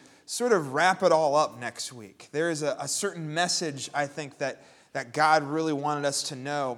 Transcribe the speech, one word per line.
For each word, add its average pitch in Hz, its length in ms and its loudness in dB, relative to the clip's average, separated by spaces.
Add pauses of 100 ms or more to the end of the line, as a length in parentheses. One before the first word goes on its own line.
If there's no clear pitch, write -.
(280)
sort 240 240 0
of 147 220 4
wrap 185 280 4
it 180 100 6
all 156 240 4
up 143 240 2
next 120 340 -8
week. 107 380 -18
There 165 200 0
is 151 100 -4
a, 139 180 -2
a 143 80 -6
certain 165 460 -4
message, 160 580 -2
I 143 140 -2
think, 143 320 -10
that, 135 260 -6 (300)
that 127 200 -8
God 156 280 6
really 156 320 -2
wanted 143 320 -2
us 139 240 -2
to 151 60 -10
know, 131 420 -4